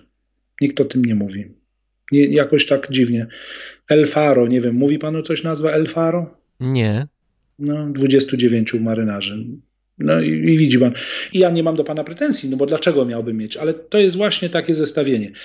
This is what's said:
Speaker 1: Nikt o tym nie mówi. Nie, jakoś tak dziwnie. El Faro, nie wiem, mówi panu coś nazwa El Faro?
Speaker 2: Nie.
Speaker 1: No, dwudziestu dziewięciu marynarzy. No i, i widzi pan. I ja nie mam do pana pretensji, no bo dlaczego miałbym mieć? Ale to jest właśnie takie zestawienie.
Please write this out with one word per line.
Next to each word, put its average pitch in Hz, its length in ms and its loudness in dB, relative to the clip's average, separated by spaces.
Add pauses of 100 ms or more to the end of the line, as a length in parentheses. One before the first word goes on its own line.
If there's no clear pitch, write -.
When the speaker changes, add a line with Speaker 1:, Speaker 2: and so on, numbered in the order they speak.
(600)
Speaker 1:
Nikt - 200 0
o 127 40 2
tym 127 200 0
nie 113 100 0
mówi. 101 300 -4 (680)
Nie, 143 140 6
jakoś 143 400 2
tak 139 260 0
dziwnie. 120 360 0 (600)
El 151 180 6
Faro, 139 400 4
nie 123 140 2
wiem, 120 140 0
mówi 143 240 2
panu 156 220 -4
coś 160 220 -4
nazwa 156 280 -2
El 156 160 0
Faro? 165 500 -2 (220)
Speaker 2:
Nie. 127 480 0 (520)
Speaker 1:
No, 147 300 -4
dwudziestu 135 480 2
dziewięciu 117 420 2
marynarzy. 110 640 -4 (520)
No 156 240 0
i, 151 80 -2
i 160 280 2
widzi 131 220 4
pan. 123 140 2 (400)
I 190 60 0
ja 180 100 6
nie 170 140 0
mam 160 120 0
do 156 80 0
pana 151 200 -6
pretensji, 170 460 -4
no 131 80 -4
bo 139 80 0
dlaczego 151 400 2
miałbym 117 320 -6
mieć? 110 200 -8
Ale 156 160 -2
to 160 240 -4
jest 190 180 4
właśnie 190 340 -2
takie 170 240 -2
zestawienie. 139 580 -2 (140)